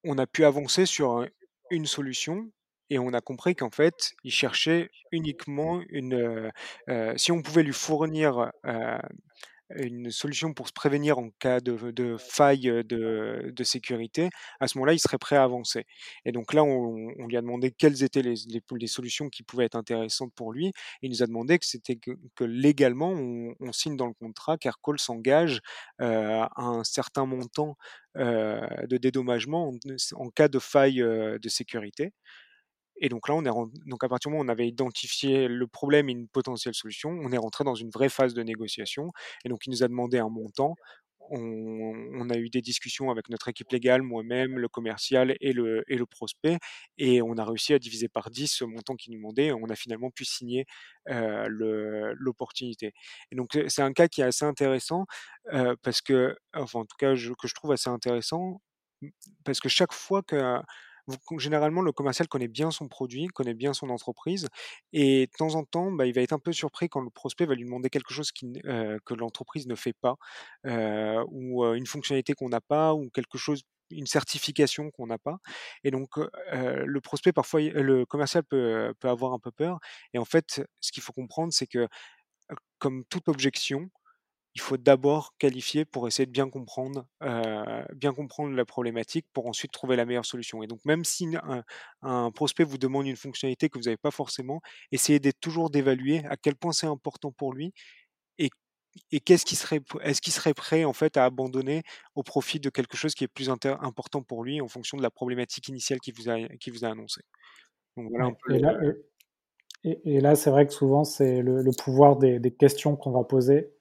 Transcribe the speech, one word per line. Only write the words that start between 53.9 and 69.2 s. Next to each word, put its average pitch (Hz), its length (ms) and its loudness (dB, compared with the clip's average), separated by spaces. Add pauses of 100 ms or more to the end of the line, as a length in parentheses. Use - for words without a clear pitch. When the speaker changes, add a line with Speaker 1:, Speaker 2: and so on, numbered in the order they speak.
Speaker 1:
cas 170 140 8
qui - 140 -2
est 135 40 6
assez 127 200 2
intéressant, 147 640 0 (460)
heu, 123 300 2
parce 120 180 0
que, 131 360 2 (180)
enfin, 123 260 -6
en 110 40 -6
tout - 120 -16
cas, 135 200 4
je... 120 160 -6
que 123 160 -8
je - 60 -6
trouve 151 180 -2
assez 127 180 0
intéressant, 156 720 -4 (400)
mmh, 143 80 -14 (360)
parce 135 140 -2
que - 100 -4
chaque 175 240 4
fois - 300 -2
que, 127 380 0 (460)
vous, 135 320 -10
généralement, 151 440 2
le 165 100 2
commercial 143 360 0
connaît 127 200 -4
bien 143 220 -2
son 156 180 -8
produit, 131 380 -6
connaît 131 260 -4
bien 127 220 -2
son 131 160 -8
entreprise 147 580 -6 (460)
et 135 320 6
de - 100 -20
temps 160 180 -2
en 160 80 -2
temps, 180 300 -4
bah, 143 140 0
il 123 80 0
va 123 80 2
être 127 100 0
un 156 60 -2
peu 175 120 -4
surpris 160 380 -4
quand 135 140 -6
le 123 80 -8
prospect - 340 -4
va 147 100 0
lui 120 120 -6
demander 127 240 -4
quelque 127 240 -6
chose 147 180 -6
qui - 140 -14
n-, 123 180 -12
heu, 110 400 -4
que - 80 -10
l'entreprise 117 540 -8